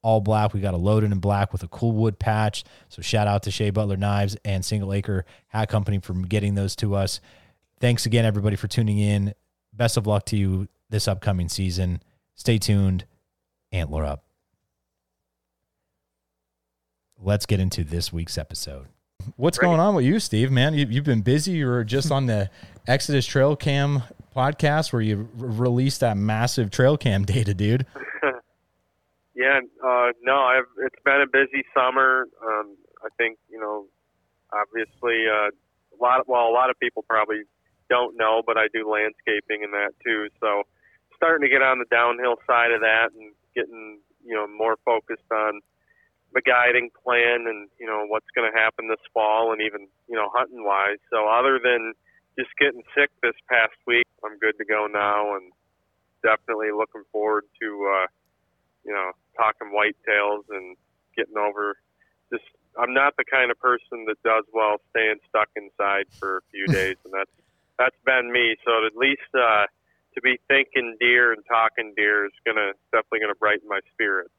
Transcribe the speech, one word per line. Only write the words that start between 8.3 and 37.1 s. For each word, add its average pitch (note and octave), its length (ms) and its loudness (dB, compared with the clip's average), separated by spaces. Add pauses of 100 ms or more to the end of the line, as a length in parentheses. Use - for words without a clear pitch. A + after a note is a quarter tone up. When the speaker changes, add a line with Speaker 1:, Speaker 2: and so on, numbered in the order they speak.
Speaker 1:
for - 120 -4
tuning G#2+ 300 0
in. G#2 360 2 (380)
Best A#2 240 0
of G#2+ 100 0
luck G#2 200 2
to G#2+ 100 -2
you F#2+ 320 0 (220)
this G#2+ 160 -2
upcoming F#2+ 420 -2
season. F2+ 520 -2 (340)
Stay A2+ 240 2
tuned. G2 460 2 (680)
Antler D#2 320 -2
up. C#2+ 200 -6 (3000)
Let's G2+ 260 0
get G2+ 120 0
into F#2 240 0
this E2 300 -4
week's E2 260 -6
episode. C#2 480 -12 (500)
What's D#3+ 220 0
Speaker 2:
Great. F3+ 100 2
Speaker 1:
going E3 120 4
on G3 160 2
with C3+ 80 2
you, F#3+ 160 4
Steve, B2+ 320 0
man? C3+ 220 2
You, C#3+ 140 0
you've C3 160 -2
been A#2+ 180 2
busy. D3+ 300 0
You D3+ 140 -2
were B2 160 0
just C#3 300 -2
on C3+ 140 0
the G#2 220 0 (200)
<laughs> - 180 -18
Exodus C3+ 400 0
Trail C#3+ 300 2
Cam C#3+ 480 0 (300)
podcast D3 580 0
where A#2 100 0
you G#2+ 320 -2
re-, A#2+ 140 -10 (100)
released B2+ 420 2
that A2+ 160 2
massive A2 540 0
trail C3+ 260 4
cam G2 280 0
data, G2+ 280 0
dude. G#2+ 380 2
Speaker 2:
<laughs> - 60 -20 (1400)
Yeah, C3+ 200 4 (260)
uh, B2 220 4 (120)
no, C3 140 2
I've, B2+ 320 4 (180)
it's - 200 -6
been C#3 180 4
a C#3 80 2
busy C3+ 320 2 (100)
summer. C3 540 2 (180)
Um, G#2+ 300 -4 (300)
I A2 120 -10
think, A2+ 220 -4 (100)
you A2 120 -16
know, G#2 260 -8 (680)
obviously, A2+ 760 -4
uh, G#2+ 240 0
a - 480 -20
lot, B2+ 240 2
well, A#2+ 220 2
a - 20 2
lot B2+ 200 4
of - 100 -4
people A#2+ 280 -4
probably G#2+ 340 0 (460)